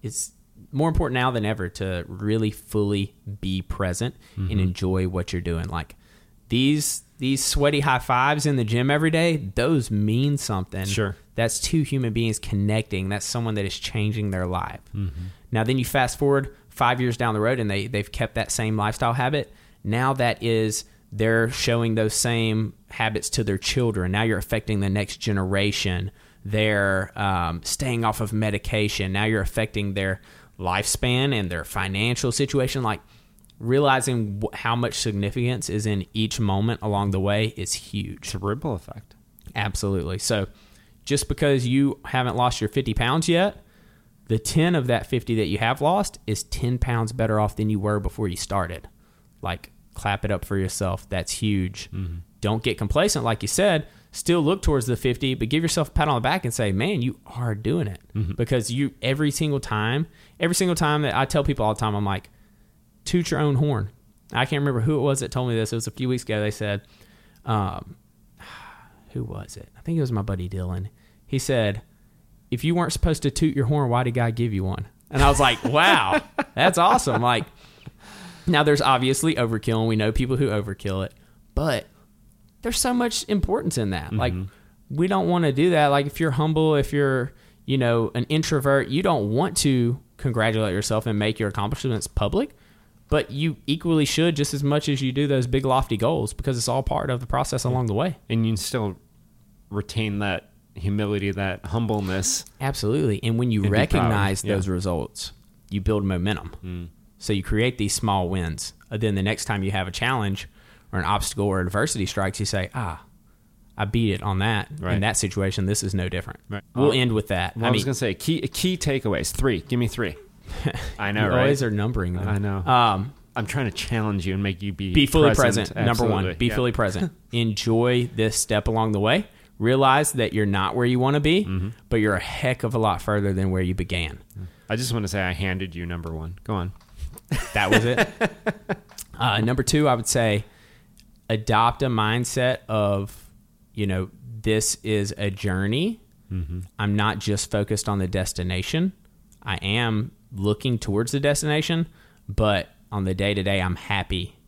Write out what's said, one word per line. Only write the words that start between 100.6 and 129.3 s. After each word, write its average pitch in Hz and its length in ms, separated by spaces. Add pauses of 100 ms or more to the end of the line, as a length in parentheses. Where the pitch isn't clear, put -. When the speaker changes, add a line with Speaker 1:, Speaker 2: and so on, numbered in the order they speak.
Speaker 2:
humility, 101 580
that 95 340
humbleness. 98 800 (160)
Speaker 1:
Absolutely. 131 640
And 113 160
when 123 140
you 107 100
Speaker 2:
And 101 80
be 104 60
proud. 113 40
Speaker 1:
recognize 101 640
Speaker 2:
Yeah. 104 120
Speaker 1:
those 92 100
results, 90 640 (380)
you 101 100
build 104 240
momentum. 92 460 (140)
Speaker 2:
Mm. 87 240 (300)
Speaker 1:
So - 140
you 95 120
create 117 340
these 104 160
small 98 340
wins. 82 440 (180)
Uh, 113 60
then 107 180
the 98 80
next 107 220
time 101 180
you 95 80
have 95 160
a 95 60
challenge 117 560 (440)
or 95 80
an 78 40
obstacle 101 420
or 95 140
adversity 101 460
strikes, 95 320
you 101 80
say, 92 280
"Ah, 98 280 (760)
I 107 100
beat 110 280
it - 80
on 95 160
that." 104 300 (100)
Speaker 2:
Right. 104 160
Speaker 1:
In 101 60
that 107 160
situation, 98 500
this 101 160
is 98 120
no 92 140
different. - 300 (100)
Speaker 2:
Right. 101 140 (120)
Speaker 1:
We'll 135 160
Speaker 2:
Uh, 117 40
Speaker 1:
end 127 180
with 107 160
that. 90 280
Speaker 2:
well, 110 80
Speaker 1:
I 117 40
Speaker 2:
I - 40
was 110 80
Speaker 1:
mean 110 60
Speaker 2:
gonna 135 80
say, 110 200
key, - 280
key 185 340
takeaways. 110 560
Three. 113 300
Give 123 180
me 120 80
three. 104 260 (440)
Speaker 1:
<laughs> - 400
Speaker 2:
I 101 120
know, 107 140
Speaker 1:
You 101 60
Speaker 2:
right? 123 100
Speaker 1:
always 135 240
are 117 80
numbering 104 400
them. 90 160
Speaker 2:
I 104 100
know. 98 200
Speaker 1:
Um, 113 540 (220)
Speaker 2:
I'm 117 120
trying 135 200
to 104 100
challenge 104 500
you 95 80
and 95 80
make 95 200
you 101 100
be 95 220
Speaker 1:
Be 147 120
fully 151 280
Speaker 2:
present. 117 380
Speaker 1:
present. - 140
Number 120 180
one, 110 140
Speaker 2:
Absolutely. 92 160
Speaker 1:
be 120 120
Speaker 2:
Yeah. 110 80
Speaker 1:
fully 123 180
present. 104 400 (100)
<laughs> - 100
Enjoy 117 800
this 110 220
step 104 320
along 110 240
the 101 80
way. 131 260 (320)